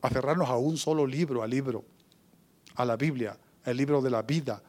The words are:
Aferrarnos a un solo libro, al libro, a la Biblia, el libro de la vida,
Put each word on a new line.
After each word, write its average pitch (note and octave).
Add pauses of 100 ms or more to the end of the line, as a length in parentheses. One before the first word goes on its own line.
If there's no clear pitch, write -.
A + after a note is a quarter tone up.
Aferrarnos C3+
a B2+
un D3
solo D3+
libro, C3+
al A2
libro, C3 (920)
a B2
la A#2+
Biblia, A#2+ (280)
el B2
libro C#3
de C3
la A2+
vida, C3